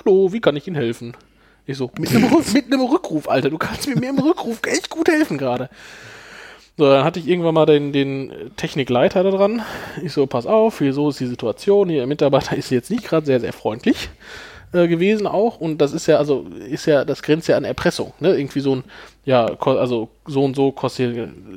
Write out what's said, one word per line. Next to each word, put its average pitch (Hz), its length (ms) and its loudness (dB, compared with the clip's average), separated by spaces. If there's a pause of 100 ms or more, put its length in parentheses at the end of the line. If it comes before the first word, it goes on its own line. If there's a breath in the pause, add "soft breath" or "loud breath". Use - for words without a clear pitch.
"Hallo, 190 280 4
wie 226 80 -4
kann 151 140 2
ich 147 140 -8
Ihnen 180 80 -6
helfen?" 120 400 -4 (500 soft breath)
Ich 135 100 -6
so, 131 220 -4
"Mit 156 120 -4
einem 226 160 4
Rück-, 262 280 4
mit 285 120 2
einem 262 160 0
Rückruf, 240 460 -2
Alter, 135 220 0
du 160 80 -6
kannst - 300 -6
mir, 254 100 -2
mir 254 120 -4
im 277 100 -2
Rückruf 262 440 0
echt - 260 -4
gut 330 180 0
helfen 302 300 2
gerade." 240 320 -4 (1080 loud breath)
So, 160 120 4
dann 139 140 6
hatte 165 140 0
ich 165 80 -8
irgendwann 165 280 2
mal 160 100 6
den, 147 300 4
den 135 360 -2 (280)
Technikleiter 151 640 0
da 190 80 2
dran. 202 320 2 (420 loud breath)
Ich 156 80 -8
so, 139 140 2
"Pass 120 200 -4
auf, 220 320 2
hier, 139 140 2
so 147 160 0
ist 139 100 -4
die 131 80 -4
Situation, 175 640 0
hier, 156 120 0
der 123 60 -2
Mitarbeiter 139 480 2
ist - 140 -6
jetzt 123 220 -2
nicht 220 140 -4
gerade 160 200 0
sehr, 135 160 2
sehr - 140 -8
freundlich, - 560 -2 (640 loud breath)
äh, 175 120 4
gewesen 190 400 2
auch." 214 320 0
Und 160 200 -4
das 143 160 0
ist - 120 -4
ja, 151 120 6
also, 143 260 0 (240)
ist 151 160 -8
ja, 147 220 2
das 139 160 -6
grenzt 156 260 0
ja 131 80 4
an 127 80 -2
Erpressung, 127 560 -4
ne? 165 160 2
Irgendwie 139 240 -4
so 135 160 0
ein, 127 80 -8 (400 loud breath)
ja, 120 300 2
ko-, 131 240 0
also, 120 320 -2 (160)
so 139 180 0
und 135 100 0
so 135 160 2
kostet 127 440 -4
hier, 120 180 -8 (240)